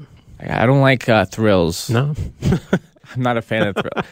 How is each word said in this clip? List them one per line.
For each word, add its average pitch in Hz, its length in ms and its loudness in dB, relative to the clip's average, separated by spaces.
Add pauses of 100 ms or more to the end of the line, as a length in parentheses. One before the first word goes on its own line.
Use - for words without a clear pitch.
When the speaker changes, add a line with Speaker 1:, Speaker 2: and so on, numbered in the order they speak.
(400)
Speaker 1:
I, - 240 -2
I - 20 2
don't 139 160 4
like, 131 260 2
uh, 110 160 4
thrills. 95 640 0
Speaker 2:
No. 139 260 0 (280)
<laughs> - 100 2 (640)
Speaker 1:
I'm 127 80 -4
not 120 160 0
a 110 40 -6
fan 110 240 -2
of 98 100 -4
thrill. - 360 -4